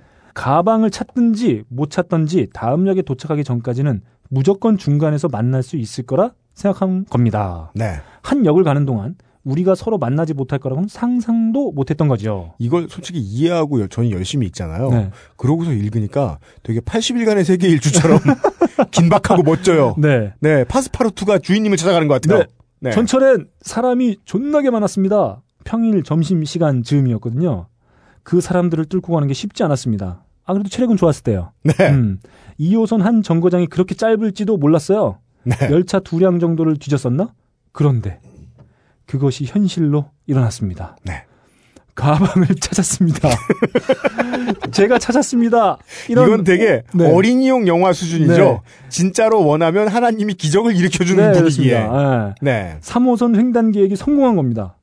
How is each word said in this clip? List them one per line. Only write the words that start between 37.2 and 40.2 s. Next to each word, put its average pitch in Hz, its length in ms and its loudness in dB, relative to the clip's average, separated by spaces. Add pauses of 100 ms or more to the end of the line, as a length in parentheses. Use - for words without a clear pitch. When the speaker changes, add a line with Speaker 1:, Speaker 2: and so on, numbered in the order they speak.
Speaker 1:
그런데 120 480 -2 (840)
그것이 139 380 -2
현실로 151 600 -2 (200)